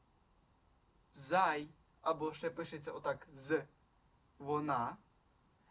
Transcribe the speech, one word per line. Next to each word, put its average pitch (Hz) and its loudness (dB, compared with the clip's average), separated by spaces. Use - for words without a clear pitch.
Зай. 151 2
Або 156 0
ще 165 -4
пишеться 160 -8
отак 147 -2
з. 135 0
Вона. 143 0